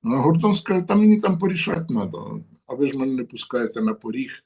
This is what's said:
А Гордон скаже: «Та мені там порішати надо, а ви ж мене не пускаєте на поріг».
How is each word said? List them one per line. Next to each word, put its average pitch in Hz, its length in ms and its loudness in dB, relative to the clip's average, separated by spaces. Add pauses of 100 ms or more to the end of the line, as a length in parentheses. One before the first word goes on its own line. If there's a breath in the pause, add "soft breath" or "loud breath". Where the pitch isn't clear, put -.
А 110 60 -2
Гордон 160 440 2
скаже: 185 320 0
«Та 202 100 0
мені 214 240 8
там 196 180 0
порішати 165 560 -2
надо, 101 500 -6 (240)
а 131 80 -8
ви 139 120 0
ж 139 100 -4
мене 131 160 -2
не 127 100 -4
пускаєте 117 580 -6
на 110 120 0
поріг». 120 520 -10